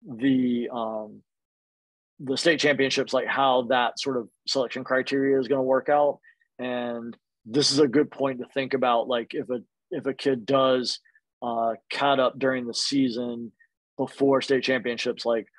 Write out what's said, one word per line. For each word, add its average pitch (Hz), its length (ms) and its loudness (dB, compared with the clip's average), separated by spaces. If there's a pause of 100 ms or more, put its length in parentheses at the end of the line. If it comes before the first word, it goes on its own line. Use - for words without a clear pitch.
the, 123 640 0
um, 110 480 -6 (960)
the 135 180 -4
state 160 220 2
championships, 135 540 2
like, 127 140 0
how 127 420 2
that 123 320 0
sort 135 160 -4
of 113 120 -6 (200)
selection 135 340 -2
criteria 135 560 0
is 127 100 -2
gonna 135 140 0
work 131 280 2
out. 147 280 4 (400)
And 120 560 -6 (300)
this 131 260 0
is 139 80 2
a 151 80 8
good 131 240 2
point 135 300 -4
to 120 140 -8
think 131 200 -4
about, 120 320 2
like, 120 280 -4
if 117 160 -6
a, 127 80 -4 (340)
if 123 140 -6
a 135 80 -2
kid 127 320 -2
does, 131 520 2 (440)
uh, 117 320 -2 (160)
cat 139 280 2
up 127 200 2
during 127 280 -2
the 113 80 -8
season 120 800 -2 (460)
before 135 440 2
state 131 220 0
championships, 120 600 -2
like, 117 200 0 (120)